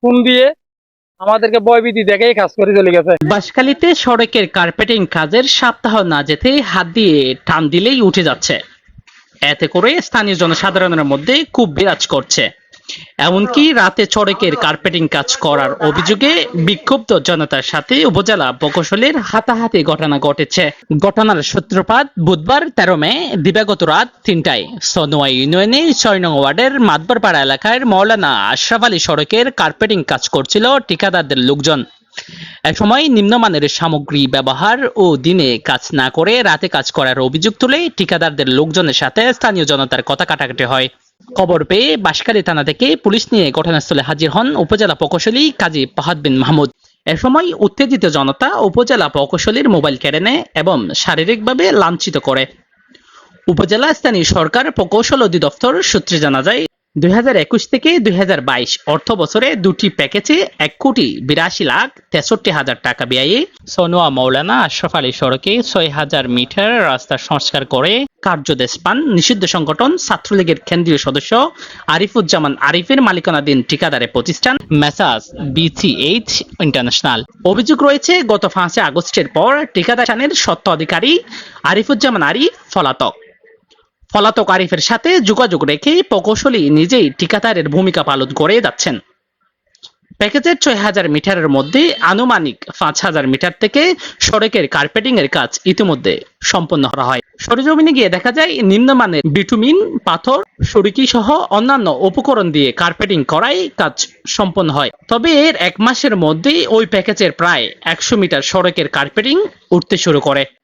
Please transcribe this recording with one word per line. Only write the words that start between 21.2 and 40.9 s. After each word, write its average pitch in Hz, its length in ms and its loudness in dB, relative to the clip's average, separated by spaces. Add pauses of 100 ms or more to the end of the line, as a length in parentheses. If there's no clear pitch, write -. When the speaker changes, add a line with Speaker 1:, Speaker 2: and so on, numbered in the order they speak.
Speaker 2:
সূত্রপাত 196 680 0 (120)
বুধবার 185 500 0
তেরো 185 260 2
মে 233 360 -2 (120)
দিবাগত 196 400 0
রাত 175 260 2 (140)
তিনটায়। 151 420 0 (160)
সনোয়া 147 460 0
ইউনিয়নে 190 680 2
ছয় 202 260 0
নং 165 200 0
ওয়ার্ডের 233 400 2
মাতবরপাড়া 185 640 2
এলাকার 208 440 0
মৌলানা 190 640 2
আশরাফ 202 340 0
আলী 214 160 0
সড়কের 214 520 -2
কার্পেটিং 190 520 0
কাজ - 260 -4
করছিল 214 500 0
ঠিকাদারদের 165 580 -2
লোকজন। 139 460 0 (800)
এ 156 100 0
সময় 247 340 2
নিম্নমানের 208 600 2
সামগ্রী 143 580 -2
ব্যবহার 135 500 0 (180)
ও 180 220 2
দিনে 135 400 0
কাজ 131 260 -4 (100)
না 131 160 0
করে 208 340 0
রাতে 175 240 0
কাজ 143 240 -4
করার 131 280 0
অভিযোগ 156 340 -2
তুলে 285 440 0
ঠিকাদারদের 160 520 -2
লোকজনের 151 440 0
সাথে 214 400 0
স্থানীয় 196 320 0
জনতার 135 380 -2
কথা 143 220 -2
কাটাকাটি 135 380 -4
হয়। 131 260 0 (480)